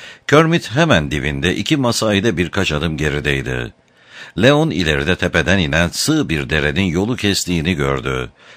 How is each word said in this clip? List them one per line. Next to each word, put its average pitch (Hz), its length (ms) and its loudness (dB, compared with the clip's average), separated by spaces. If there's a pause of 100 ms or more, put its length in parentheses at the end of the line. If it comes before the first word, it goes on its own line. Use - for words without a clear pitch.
(260)
Kermit 165 440 2
hemen 113 400 2
dibinde 71 460 -2
iki 147 200 -2
masayı 110 480 0
da 110 120 0
birkaç 90 360 -2
adım 76 240 -2
gerideydi. 69 760 -2 (720)
Leon 147 280 4
ileride 78 460 0
tepeden 90 420 2
inen 85 300 2
sığ 143 400 0
bir 73 220 -4
derenin 76 340 0
yolu 95 320 -2
kestiğini 90 580 0
gördü. 67 560 -4 (260)